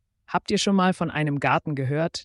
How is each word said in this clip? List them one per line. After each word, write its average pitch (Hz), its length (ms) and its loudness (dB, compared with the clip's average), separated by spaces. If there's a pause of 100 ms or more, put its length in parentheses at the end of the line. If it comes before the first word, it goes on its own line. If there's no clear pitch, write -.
(260)
Habt - 240 -4
ihr 202 80 2
schon 196 160 2
mal 185 180 4
von 170 200 -4
einem 147 260 -2
Garten 143 380 0
gehört, 147 480 -2